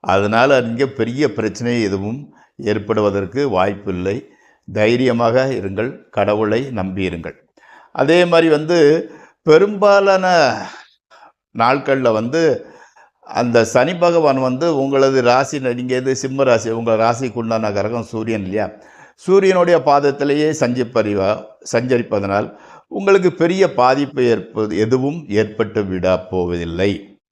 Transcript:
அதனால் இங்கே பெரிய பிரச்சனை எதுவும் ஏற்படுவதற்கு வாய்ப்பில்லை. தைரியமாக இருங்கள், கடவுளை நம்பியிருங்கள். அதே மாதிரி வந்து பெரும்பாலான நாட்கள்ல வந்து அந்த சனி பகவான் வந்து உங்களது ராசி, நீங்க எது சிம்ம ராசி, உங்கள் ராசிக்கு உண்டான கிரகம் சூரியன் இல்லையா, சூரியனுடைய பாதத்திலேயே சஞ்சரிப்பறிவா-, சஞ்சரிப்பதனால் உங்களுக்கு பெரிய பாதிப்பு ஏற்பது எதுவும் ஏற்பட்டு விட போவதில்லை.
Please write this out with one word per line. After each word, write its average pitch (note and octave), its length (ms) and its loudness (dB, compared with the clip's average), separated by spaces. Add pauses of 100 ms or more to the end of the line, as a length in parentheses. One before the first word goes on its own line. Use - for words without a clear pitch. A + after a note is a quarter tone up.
அதனால் A2 600 2
இங்கே A#2 240 -2
பெரிய B2 460 -2
பிரச்சனை A#2 500 -2
எதுவும் G#2 500 -6 (240)
ஏற்படுவதற்கு G#2 920 -2
வாய்ப்பில்லை. G2 800 -4 (440)
தைரியமாக A#2+ 720 2
இருங்கள், G#2+ 640 -6
கடவுளை G#2 520 0 (140)
நம்பியிருங்கள். F#2 600 -6 (560)
அதே E3+ 340 2
மாதிரி E3 240 4
வந்து D#3 600 2 (320)
பெரும்பாலான G3 840 4 (1300)
நாட்கள்ல C3 560 2
வந்து A#2+ 280 -2 (840)
அந்த A#2 380 2
சனி B2 300 0
பகவான் E3 440 2
வந்து C3+ 380 -2
உங்களது C3+ 440 2
ராசி, C3 380 2
நீங்க B2+ 360 -4
எது B2+ 200 -2
சிம்ம C3+ 280 -4
ராசி, A#2 260 2
உங்கள் A2+ 280 0
ராசிக்கு A#2 360 0
உண்டான A2+ 380 -4
கிரகம் G#2+ 320 -4
சூரியன் A2 380 -6
இல்லையா, F#2+ 280 -4 (460)
சூரியனுடைய F3+ 640 2
பாதத்திலேயே C#3+ 680 2 (100)
சஞ்சரிப்பறிவா-, A2 840 0 (280)
சஞ்சரிப்பதனால் A#2 840 -2 (300)
உங்களுக்கு G3 460 -2
பெரிய F3 400 0
பாதிப்பு C3 500 0
ஏற்பது G#2+ 540 -2
எதுவும் C3 500 -2
ஏற்பட்டு G#2 580 -4
விட F#2 340 -2
போவதில்லை. F2 1000 -4 (120)